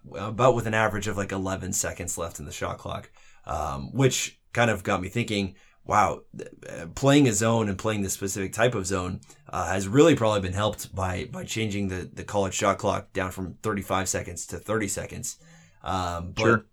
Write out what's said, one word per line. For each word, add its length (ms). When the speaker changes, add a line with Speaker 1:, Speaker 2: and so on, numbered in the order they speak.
Speaker 1:
about 400
with 120
an 80
average 320
of, 100
like, 140
eleven 420
seconds 460
left 200
in 60
the 60
shot 260
clock, 320
um, 480
which 460
kind 160
of 140
got 180
me 80
thinking, 460
wow, 360
th-, 120
uh, 240
playing 340
a 60
zone 340
and 120
playing 240
this 100
specific 400
type 220
of 100
zone, 360
uh, 200
has 160
really 280
probably 260
been 120
helped 400
by, 380
by 120
changing 440
the, 260
the 100
college 300
shot 240
clock 360
down 180
from 320
thirty-five 440
seconds 380
to 140
thirty 280
seconds. 500
Um, 520
but, 80
Speaker 2:
Sure. 300